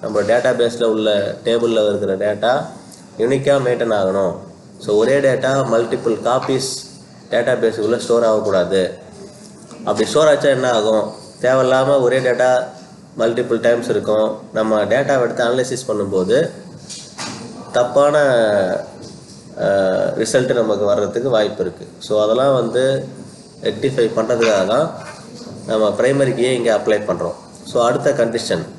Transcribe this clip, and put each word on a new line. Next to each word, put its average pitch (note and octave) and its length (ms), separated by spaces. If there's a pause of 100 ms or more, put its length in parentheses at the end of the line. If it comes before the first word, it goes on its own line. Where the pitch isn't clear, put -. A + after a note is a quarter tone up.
நம்ம G#2+ 180 (100)
டேட்டா B2 200 (100)
பேஸ்ல A#2 340
உள்ள G#2+ 140 (380)
டேபிள்ல A#2 440
இருக்கிற G2 220 (120)
டேட்டா G#2 280 (680)
யூனிக்கா C3+ 320 (120)
மெயின்டெயின் A#2 340
ஆகணும். F#2+ 340 (500)
So, G#2+ 60 (120)
ஒரே C3 140 (120)
டேட்டா C3 240 (220)
மல்டிபிள் A#2 420 (120)
காப்பீஸ் B2+ 420 (640)
டேட்டா A#2+ 300
பேஸுக்குள்ள A2+ 420
ஸ்டோர் A#2 240
ஆகக்கூடாது. G2 540 (1040)
அப்படி G#2+ 220
ஸ்டோர் D3+ 220
ஆச்சா C#3 260
என்ன B2+ 100 (100)
ஆகும்? G#2+ 280 (380)
தேவையில்லாம C3 640
ஒரே C3 220
டேட்டா B2+ 220 (720)
மல்டிபிள் A#2 440
டைம்ஸ் A#2 280
இருக்கும். G#2+ 340 (300)
நம்ம A2 240 (120)
டேட்டாவை C3+ 320
எடுத்து A#2+ 220
அனலைசிஸ் B2+ 420
பண்ணும்போது G2 480 (1400)
தப்பான, C#3 400 (1500)
அஹ், F#2+ 440 (120)
ரிசல்ட் A#2 400
நமக்கு G#2 320
வர்றதுக்கு G#2 440
வாய்ப்பு G#2 280
இருக்கு. F2+ 200 (220)
So, - 60 (120)
அதெல்லாம் B2+ 360
வந்து A#2 240 (840)
ரெக்டிஃபை A#2+ 380 (100)
பண்றதுக்காக A2+ 480 (100)
தான் D3+ 120 (840)
நம்ம A2 160 (120)
பிரைமரி C3 400
கீயை B2+ 200
இங்க A#2 180
அப்ளை G#2 220 (100)
பண்றோம். F2 280 (340)
So, - 60 (100)
அடுத்த B2+ 220 (120)
கண்டிஷன். A2 420 (160)